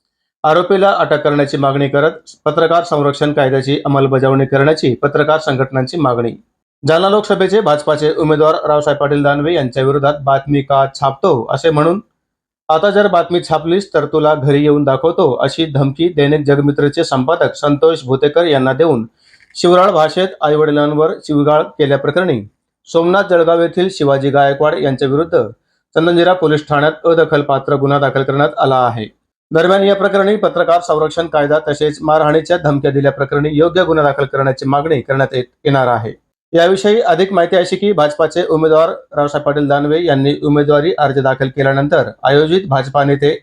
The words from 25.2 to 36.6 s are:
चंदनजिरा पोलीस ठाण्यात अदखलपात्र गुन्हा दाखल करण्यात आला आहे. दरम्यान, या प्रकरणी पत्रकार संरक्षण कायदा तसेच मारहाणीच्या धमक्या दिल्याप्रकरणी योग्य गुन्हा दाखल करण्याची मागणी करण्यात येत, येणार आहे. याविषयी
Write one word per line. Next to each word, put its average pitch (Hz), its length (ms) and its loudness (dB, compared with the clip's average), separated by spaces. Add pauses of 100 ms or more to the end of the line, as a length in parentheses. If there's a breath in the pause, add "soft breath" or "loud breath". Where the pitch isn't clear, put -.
चंदनजिरा 175 380 2
पोलीस 151 360 0
ठाण्यात 151 380 0
अदखलपात्र 151 680 0
गुन्हा 139 240 0
दाखल 135 240 0
करण्यात 143 340 0
आला 131 280 2
आहे. 113 220 -4 (440)
दरम्यान, 180 320 2
या 196 120 2
प्रकरणी 196 400 0
पत्रकार 175 460 0
संरक्षण 156 460 -2
कायदा 147 300 0 (100)
तसेच 147 340 -2
मारहाणीच्या 156 560 0
धमक्या 147 340 -2
दिल्याप्रकरणी 143 640 -2
योग्य 170 300 2
गुन्हा 156 200 2
दाखल 139 220 0
करण्याची 135 400 -2
मागणी 143 360 0
करण्यात 135 320 -2
येत, 123 100 -2 (200)
येणार 139 240 2
आहे. 113 260 -2 (400)
याविषयी 190 480 2